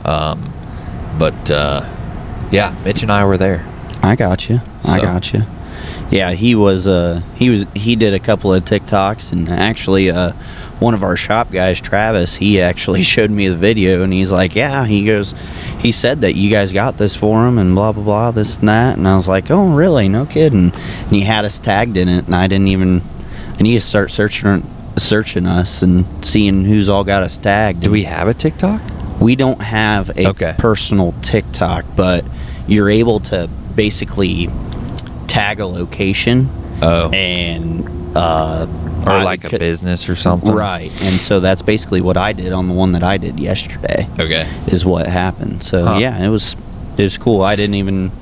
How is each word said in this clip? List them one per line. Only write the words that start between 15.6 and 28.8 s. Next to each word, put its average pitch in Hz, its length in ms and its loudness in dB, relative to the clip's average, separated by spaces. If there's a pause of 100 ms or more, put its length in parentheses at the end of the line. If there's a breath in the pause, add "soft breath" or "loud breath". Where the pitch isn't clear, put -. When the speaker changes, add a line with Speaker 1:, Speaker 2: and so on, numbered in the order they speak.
Speaker 2:
"He 117 120 2
said 131 300 0
that 95 160 2
you 101 140 2
guys 101 220 2
got 107 260 -2
this 104 180 0
for 110 300 4
him, 123 120 4
and 92 160 4
blah, 104 180 2
blah, 104 120 -4
blah, 107 260 2
this 107 280 -2
and 107 100 2
that." 117 300 4
And 95 100 2
I 95 80 6
was 90 100 2
like, 95 240 0
"Oh, 185 220 4
really? 143 360 4
No 117 180 2
kidding." 127 460 4
And - 380 -10
he 101 120 4
had 107 220 0
us 101 140 -6
tagged 107 380 0
in 90 120 2
it, 90 180 0
and 87 100 0
I 92 120 2
didn't 98 200 2
even, 92 340 2 (560 loud breath)
I - 40 2
need 113 120 4
to 110 60 4
start 101 300 0
searching, 104 520 0 (340)
searching 104 500 0
us 90 360 0
and 90 220 4 (200)
seeing 98 400 2
who's 104 240 4
all 98 160 2
got 98 180 0
us 85 160 -6
tagged. 101 440 0
Speaker 1:
Do 101 80 2
we 104 140 2
have 85 240 -2
a 113 60 2
TikTok? 185 460 -2 (400)